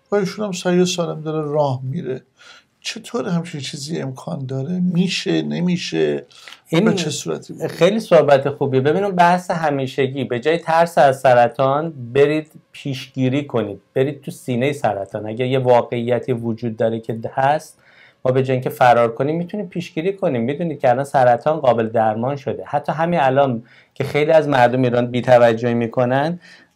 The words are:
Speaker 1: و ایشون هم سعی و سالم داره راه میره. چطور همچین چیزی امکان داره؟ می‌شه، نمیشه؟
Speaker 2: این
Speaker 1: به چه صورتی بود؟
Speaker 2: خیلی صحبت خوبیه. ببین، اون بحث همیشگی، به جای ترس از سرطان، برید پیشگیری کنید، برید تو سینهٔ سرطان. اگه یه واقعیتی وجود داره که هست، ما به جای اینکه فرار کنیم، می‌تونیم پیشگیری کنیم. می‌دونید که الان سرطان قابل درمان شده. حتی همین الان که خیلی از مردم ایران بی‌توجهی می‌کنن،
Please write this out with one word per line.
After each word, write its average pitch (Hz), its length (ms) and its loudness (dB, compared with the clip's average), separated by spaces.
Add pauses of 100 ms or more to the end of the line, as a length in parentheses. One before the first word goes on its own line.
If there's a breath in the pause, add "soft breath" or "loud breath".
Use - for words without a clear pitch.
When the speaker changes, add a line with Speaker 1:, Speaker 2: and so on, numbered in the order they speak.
(100)
Speaker 1:
و - 40 -2
ایشون 202 300 -2
هم 196 80 -6
سعی 180 280 0
و 180 40 4
سالم 165 360 -4
داره 151 320 -6
راه 143 300 0
میره. 131 400 -8 (600 soft breath)
چطور 233 460 -8
همچین 170 320 -4
چیزی 143 400 -10
امکان 135 460 -10
داره؟ 135 340 -6 (140)
می‌شه، 170 480 0
نمیشه؟ 107 840 -2 (420 loud breath)
Speaker 2:
این 170 160 2
Speaker 1:
به 220 100 4
چه 170 160 -4
صورتی - 420 -8
بود؟ - 140 -8
Speaker 2:
خیلی 196 340 2
صحبت 143 480 4
خوبیه. 131 320 -2
ببین، 156 240 0
اون 202 100 -4
بحث 175 360 4
همیشگی، 139 760 -2
به 123 160 -4
جای 156 180 0
ترس 165 400 0
از 139 220 6
سرطان، 135 720 2 (220)
برید 147 360 2 (220)
پیشگیری 135 720 -4
کنید، 104 340 -4 (140)
برید 143 260 -2
تو - 100 -14
سینهٔ 131 420 -4
سرطان. 104 540 -4
اگه 113 200 -4
یه 131 120 0
واقعیتی 120 760 0
وجود 113 440 -6
داره 113 240 -2
که 110 180 -8 (160)
هست، 143 440 -2 (460 soft breath)
ما 131 80 2
به 135 100 2
جای 131 120 -2
اینکه 127 160 -4
فرار 120 440 4
کنیم، 151 220 -2
می‌تونیم 180 300 -6
پیشگیری 175 460 -6
کنیم. 139 300 -2
می‌دونید 147 380 -4
که 127 100 4
الان 127 140 0
سرطان 131 520 2
قابل 117 320 2
درمان 113 480 0
شده. 110 300 -8
حتی 147 260 -4
همین 165 280 0
الان 131 420 2 (320 soft breath)
که - 100 -4
خیلی 147 260 0
از 156 180 4
مردم 127 340 2
ایران 123 240 2
بی‌توجهی 120 680 4
می‌کنن، 127 680 0 (360 soft breath)